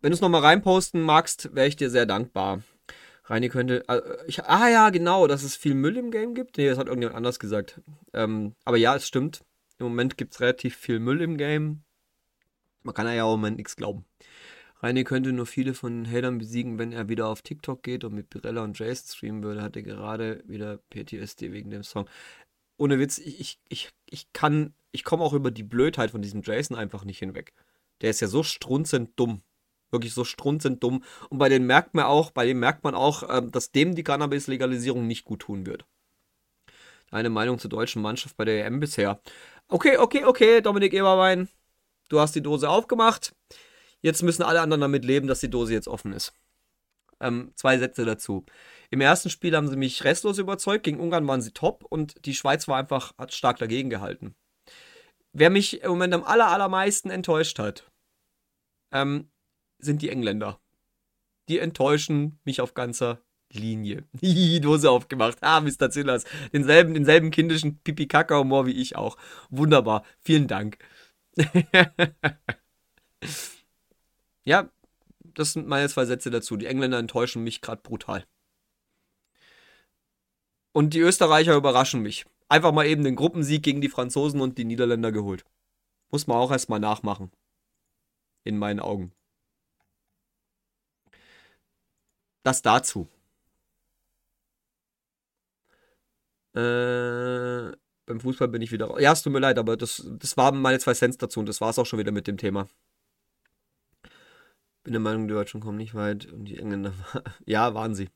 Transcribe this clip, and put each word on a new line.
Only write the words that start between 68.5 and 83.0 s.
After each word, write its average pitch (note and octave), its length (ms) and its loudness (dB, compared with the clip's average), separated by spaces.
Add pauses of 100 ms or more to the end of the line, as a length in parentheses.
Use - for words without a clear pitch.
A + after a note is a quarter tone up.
wie B2+ 140 -2
ich B2+ 160 -6
auch. G#2+ 220 -6 (320)
Wunderbar. C3 560 4 (160)
Vielen D3+ 260 4
Dank. G#2 300 -6 (580)
<laughs> D#3 220 2 (3000)
Ja, F3 220 4 (520)
das D#3 340 -4
sind D#3+ 140 -6
meine C#3+ 220 2
zwei C3 160 0
Sätze B2 260 -4
dazu. A2+ 260 -4
Die G2+ 80 -6
Engländer C3 320 0
enttäuschen A#2 460 -2
mich A#2 180 -8
grad A2 220 -10
brutal. G2+ 420 -8 (2500)
Und D3+ 240 2
die E3 60 4
Österreicher E3 540 6
überraschen C3 460 2
mich. G#2 240 -8 (220)
Einfach D#3 240 4
mal D3+ 160 4
eben D3+ 160 2